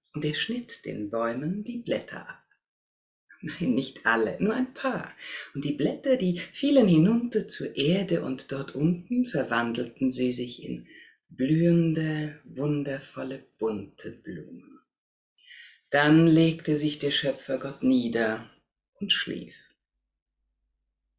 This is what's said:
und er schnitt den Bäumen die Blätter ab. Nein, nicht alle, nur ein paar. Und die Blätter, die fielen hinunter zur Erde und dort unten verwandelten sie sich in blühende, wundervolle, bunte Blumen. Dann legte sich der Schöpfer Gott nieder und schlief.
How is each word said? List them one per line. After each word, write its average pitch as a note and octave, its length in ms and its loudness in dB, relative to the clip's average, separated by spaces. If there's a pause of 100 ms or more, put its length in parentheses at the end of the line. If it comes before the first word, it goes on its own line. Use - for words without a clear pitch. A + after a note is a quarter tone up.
(120)
und D3+ 120 -6
er D3+ 100 -2
schnitt - 500 -6
den G#2 260 -8
Bäumen C3+ 540 -4
die A#3+ 140 -10
Blätter - 500 -6
ab. - 140 -18 (1000)
Nein, B2+ 340 -4
nicht - 320 -4
alle, A2+ 320 0
nur G#3 160 0
ein B3+ 180 -4
paar. A#3 400 -6 (420)
Und C#3 100 -6
die - 80 -2
Blätter, - 440 0
die F3+ 220 0
fielen C4+ 480 4
hinunter G#3+ 640 4
zur - 260 0
Erde E3 480 0
und C3 300 -4
dort C#3 220 -8
unten F3 520 0
verwandelten A#2+ 840 -2
sie B2+ 220 4
sich B2 300 -2
in A#2+ 240 -8 (420)
blühende, D#3+ 1160 2
wundervolle, C3+ 1000 -6 (140)
bunte G#2 520 -6
Blumen. - 680 -16 (1120)
Dann D3+ 360 6
legte D#3+ 500 4
sich D3 220 0
der C#3+ 120 -2
Schöpfer C3+ 480 -4
Gott C3 240 -10
nieder A#2 680 0 (520)
und G3 120 0
schlief. - 440 -4 (1600)